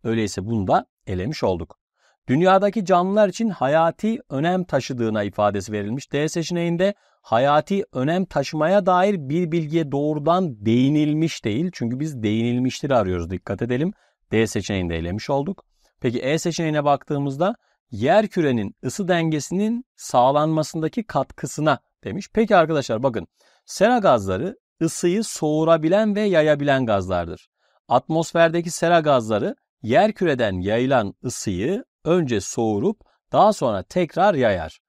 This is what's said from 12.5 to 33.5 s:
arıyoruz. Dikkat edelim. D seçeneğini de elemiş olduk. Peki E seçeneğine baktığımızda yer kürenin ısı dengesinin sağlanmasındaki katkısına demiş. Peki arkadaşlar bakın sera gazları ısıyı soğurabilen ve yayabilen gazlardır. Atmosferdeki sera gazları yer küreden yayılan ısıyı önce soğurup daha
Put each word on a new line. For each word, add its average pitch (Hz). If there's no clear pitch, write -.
arıyoruz. 92
Dikkat 95
edelim. 127
D 110
seçeneğini 95
de 82
elemiş 87
olduk. 143
Peki 123
E 147
seçeneğine 156
baktığımızda 143
yer 156
kürenin 127
ısı 170
dengesinin 180
sağlanmasındaki 156
katkısına 147
demiş. 120
Peki 220
arkadaşlar 147
bakın 113
sera 233
gazları 127
ısıyı 180
soğurabilen 165
ve 208
yayabilen 147
gazlardır. 90
Atmosferdeki 165
sera 170
gazları 131
yer 165
küreden 120
yayılan 113
ısıyı 120
önce 147
soğurup 113
daha 196